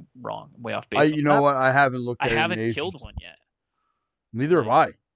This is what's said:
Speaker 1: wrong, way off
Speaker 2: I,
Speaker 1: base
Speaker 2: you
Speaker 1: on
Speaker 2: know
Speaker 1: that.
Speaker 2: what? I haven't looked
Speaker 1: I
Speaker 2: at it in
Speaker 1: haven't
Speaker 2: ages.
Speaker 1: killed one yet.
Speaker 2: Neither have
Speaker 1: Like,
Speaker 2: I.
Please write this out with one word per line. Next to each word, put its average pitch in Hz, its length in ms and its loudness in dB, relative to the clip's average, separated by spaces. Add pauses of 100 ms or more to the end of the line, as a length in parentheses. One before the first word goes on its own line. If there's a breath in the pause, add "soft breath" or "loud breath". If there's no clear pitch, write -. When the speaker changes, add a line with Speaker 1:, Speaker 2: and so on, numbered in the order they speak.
(200)
Speaker 1:
wrong, 107 380 -12
way 113 160 -8
off 110 200 -8
Speaker 2:
I, 147 100 4
Speaker 1:
base - 0 -
Speaker 2:
you 151 180 0
Speaker 1:
on - 0 -
Speaker 2:
know 147 140 4
Speaker 1:
that. 139 60 4
Speaker 2:
what? 143 140 2
I 131 160 2
haven't 131 280 2
looked 120 240 -6
Speaker 1:
I - 20 0
Speaker 2:
at 117 60 0
it 156 140 0
in 170 60 -2
Speaker 1:
haven't 110 60 -4
Speaker 2:
ages. 113 180 -2
Speaker 1:
killed 165 240 -8
one 110 200 -20
yet. 87 180 -20 (920)
Speaker 2:
Neither 143 260 0
have 113 100 0
Speaker 1:
Like, - 0 -
Speaker 2:
I. 147 260 2 (220)